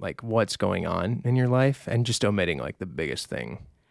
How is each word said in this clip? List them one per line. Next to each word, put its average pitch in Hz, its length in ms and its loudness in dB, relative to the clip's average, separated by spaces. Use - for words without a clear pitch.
like, - 220 -8
what's 113 340 0
going 92 280 0
on 90 380 -2
in 120 140 4
your 127 100 4
life 131 400 2
and 117 180 2
just 113 200 0
omitting, 92 320 2
like, 64 220 -8
the 92 60 -6
biggest 80 420 -6
thing - 320 -8